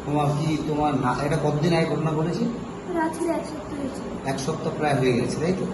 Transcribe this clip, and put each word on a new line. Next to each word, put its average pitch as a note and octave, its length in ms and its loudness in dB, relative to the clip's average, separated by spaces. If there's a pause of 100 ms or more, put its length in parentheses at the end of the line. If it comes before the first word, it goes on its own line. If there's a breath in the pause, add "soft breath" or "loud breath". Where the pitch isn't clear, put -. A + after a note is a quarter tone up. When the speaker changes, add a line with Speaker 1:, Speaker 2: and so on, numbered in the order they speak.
Speaker 1:
তোমার D3 200 2
কি, D3+ 300 2 (120)
তোমার D3 260 2
না, B2 300 2
এটা D3 200 0
কতদিন D3+ 300 4
আগে - 120 4
ঘটনা D#3 240 0
ঘটেছে? E3+ 340 0 (500)
Speaker 2:
রাত্রে E4 340 0
এক D4+ 160 -2
সপ্তাহ C#4+ 360 -8
হয়েছে। - 500 -6
Speaker 1:
এক C#3 100 -2
সপ্তাহ D#3+ 380 -2
প্রায় D3 160 2
হয়ে B2+ 180 4
গেছে, - 280 2
তাই F3 120 2
তো? F#3+ 200 0